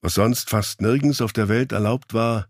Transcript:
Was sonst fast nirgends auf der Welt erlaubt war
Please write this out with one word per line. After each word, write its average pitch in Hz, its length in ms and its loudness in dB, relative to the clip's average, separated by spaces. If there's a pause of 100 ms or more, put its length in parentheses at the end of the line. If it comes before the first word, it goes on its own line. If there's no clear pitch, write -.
Was 87 60 -2
sonst 113 360 0
fast - 320 -2
nirgends 139 380 2
auf 113 140 -2
der 104 160 0
Welt 120 240 0
erlaubt 107 400 -2
war 113 360 0